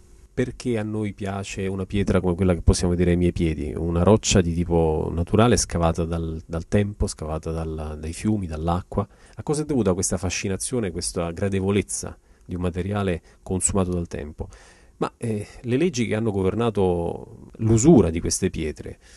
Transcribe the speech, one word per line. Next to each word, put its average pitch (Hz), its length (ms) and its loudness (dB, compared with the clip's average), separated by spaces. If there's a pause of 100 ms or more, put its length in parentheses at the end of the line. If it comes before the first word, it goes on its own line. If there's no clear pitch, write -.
(320)
Perché 127 460 -2
a 104 60 -2
noi 107 300 -4
piace 98 520 -6
una 95 180 -4
pietra 98 360 2
come 87 140 2
quella 92 200 4
che 82 60 -2
possiamo 90 320 2
vedere 87 180 4
ai 87 60 4
miei 87 160 2
piedi, 76 420 -2
una 85 280 0
roccia 101 380 6
di 85 120 2
tipo 82 600 2
naturale 98 440 4
scavata 82 480 0
dal, 82 420 -4
dal 82 220 -6
tempo, 104 400 0
scavata 78 420 -6
dal, 78 500 -6
dai 80 120 -8
fiumi, 107 340 -2
dall'acqua? 85 600 -2 (280)
A - 80 -12
cosa 151 200 -2
è - 20 -6
dovuta 117 300 2
questa 92 220 0
fascinazione, 95 760 -4
questa 85 400 -4
gradevolezza 98 840 -2 (280)
di 90 100 -8
un 90 80 -4
materiale 90 600 -2 (200)
consumato 92 500 0
dal 87 160 -2
tempo? 73 400 -8 (500)
Ma, - 180 -4
eh, 107 300 -6 (140)
le 120 160 -2
leggi 135 300 0
che 101 80 -2
hanno 110 160 0
governato 95 1300 -2
l'usura 110 520 8
di 82 100 -2
queste 85 300 0
pietre, - 480 -6 (180)